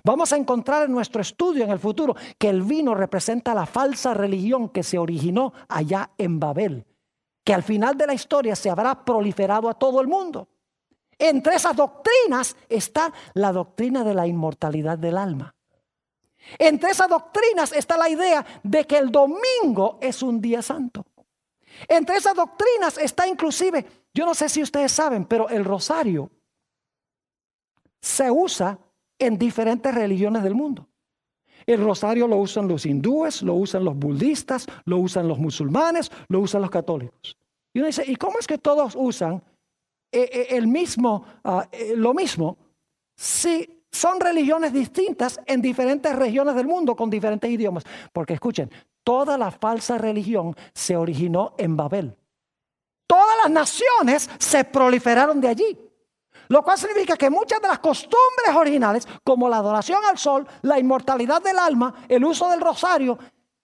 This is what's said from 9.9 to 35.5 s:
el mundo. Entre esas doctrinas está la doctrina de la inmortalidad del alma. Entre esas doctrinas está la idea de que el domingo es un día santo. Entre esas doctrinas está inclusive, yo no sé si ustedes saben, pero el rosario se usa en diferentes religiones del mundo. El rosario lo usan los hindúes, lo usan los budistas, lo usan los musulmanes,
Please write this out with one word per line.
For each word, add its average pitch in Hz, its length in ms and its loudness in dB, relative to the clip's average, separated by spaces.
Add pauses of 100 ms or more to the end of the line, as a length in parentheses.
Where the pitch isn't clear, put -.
el 262 80 0
mundo. 359 400 -4 (680)
Entre 311 380 2
esas 311 200 0
doctrinas 285 800 2 (120)
está 302 440 -2 (220)
la 196 180 2
doctrina 233 520 -2
de 208 100 0
la 175 120 0
inmortalidad 160 720 -4
del 170 200 -2
alma. 165 360 -6 (1040)
Entre 320 320 4
esas 370 180 2
doctrinas 349 640 0
está 311 240 0
la 330 120 2
idea 320 360 0 (180)
de 294 240 0
que 294 120 2
el 269 120 2
domingo 294 920 2
es 262 220 -6
un 240 180 -2
día 233 220 -2
santo. 254 420 -8 (840)
Entre 330 280 2
esas 392 180 2
doctrinas 381 640 0
está 359 280 0
inclusive, 339 580 -2 (280)
yo 330 140 0
no 339 80 0
sé 294 140 -2
si 302 140 -2
ustedes 285 300 0
saben, 262 320 0
pero 220 240 0
el 214 160 -2
rosario 190 640 -2 (1700)
se 262 300 0
usa 208 480 0 (400)
en 226 200 0
diferentes 233 560 0
religiones 208 480 0
del 196 120 -2
mundo. 262 320 -4 (800)
El 226 160 2
rosario 214 460 0
lo 214 80 2
usan 196 320 -2
los 160 160 -2
hindúes, 233 560 -2
lo 180 140 0
usan 185 300 -2
los 147 120 -2
budistas, 165 680 -2 (180)
lo 180 140 0
usan 180 280 0
los 147 120 -2
musulmanes, 226 760 -2 (160)